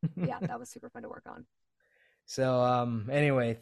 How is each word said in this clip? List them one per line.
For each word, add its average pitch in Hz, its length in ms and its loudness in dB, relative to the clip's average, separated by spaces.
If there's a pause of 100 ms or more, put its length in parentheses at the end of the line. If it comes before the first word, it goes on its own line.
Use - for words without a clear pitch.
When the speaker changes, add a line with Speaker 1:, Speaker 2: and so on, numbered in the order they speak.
Speaker 1:
<laughs> 165 140 -4
Speaker 2:
Yeah, 180 240 -2
that - 200 -4
was 247 80 -16
super - 200 -16
fun - 140 -16
to 220 60 -12
work - 180 -14
on. - 200 -16 (840)
Speaker 1:
So, 127 320 2
um, 120 520 2
anyway, 131 500 4